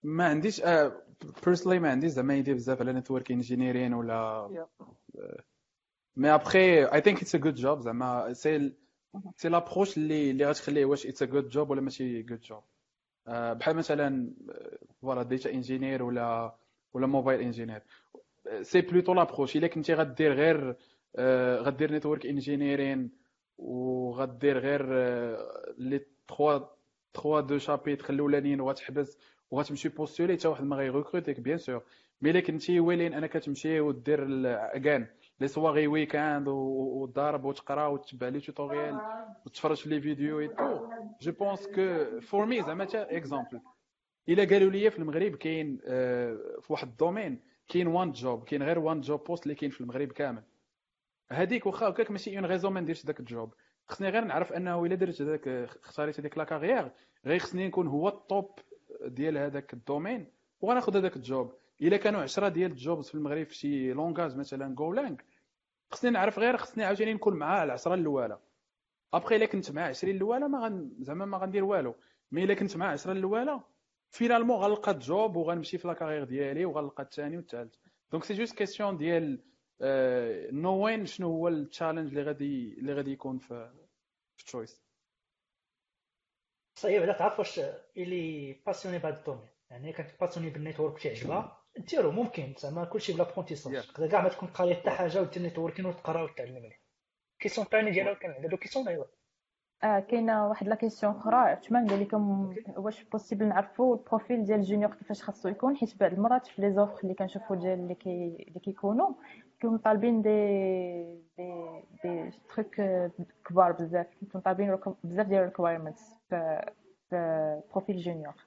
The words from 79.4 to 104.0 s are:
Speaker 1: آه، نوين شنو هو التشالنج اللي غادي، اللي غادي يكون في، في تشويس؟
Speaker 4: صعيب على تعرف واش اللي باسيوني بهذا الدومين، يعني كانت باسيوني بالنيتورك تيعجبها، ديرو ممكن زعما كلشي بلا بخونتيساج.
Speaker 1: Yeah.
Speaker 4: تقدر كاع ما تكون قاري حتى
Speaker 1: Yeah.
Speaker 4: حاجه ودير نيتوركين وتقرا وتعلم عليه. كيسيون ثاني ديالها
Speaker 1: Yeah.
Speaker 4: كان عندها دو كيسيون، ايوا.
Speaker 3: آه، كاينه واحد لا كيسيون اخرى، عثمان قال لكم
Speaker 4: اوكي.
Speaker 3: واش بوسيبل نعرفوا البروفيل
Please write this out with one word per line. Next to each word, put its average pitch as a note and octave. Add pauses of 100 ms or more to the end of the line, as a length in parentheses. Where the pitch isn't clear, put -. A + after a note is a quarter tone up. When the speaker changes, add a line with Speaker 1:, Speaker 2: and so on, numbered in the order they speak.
Speaker 1:
آه، B2
نوين F#3+
شنو F3
هو E3
التشالنج D#3+
اللي C#3+
غادي، C#3+
اللي C#3
غادي C#3
يكون C3+
في، A#2+ (640)
في -
تشويس؟ - (2000)
Speaker 4:
صعيب G3+
على F3+
تعرف G#3
واش F3+ (380)
اللي D#3+ (120)
باسيوني F3+
بهذا D3+
الدومين، - (220)
يعني C3+
كانت D#3 (120)
باسيوني F3
بالنيتورك D3+
تيعجبها، C3+ (140)
ديرو G#3+
ممكن E3
زعما D#3+
كلشي G3+
بلا E3+
بخونتيساج. D3
Speaker 1:
Yeah. -
Speaker 4:
تقدر D#3
كاع F#3
ما F#3
تكون F3+
قاري F3+
حتى F3
Speaker 1:
Yeah. F3
Speaker 4:
حاجه F3
ودير F3
نيتوركين E3+
وتقرا E3
وتعلم B2+
عليه. A2+ (580)
كيسيون G#3
ثاني A3
ديالها G3
Speaker 1:
Yeah. G3
Speaker 4:
كان F3
عندها C#3+
دو F#3
كيسيون، B3
ايوا. D#3+ (760)
Speaker 3:
آه، G#3
كاينه A3
واحد G#3
لا G#3+
كيسيون G#3+
اخرى، A3
عثمان A3+
قال G3
لكم G3+
Speaker 4:
اوكي. G3
Speaker 3:
واش G#3+
بوسيبل -
نعرفوا G#3
البروفيل A3+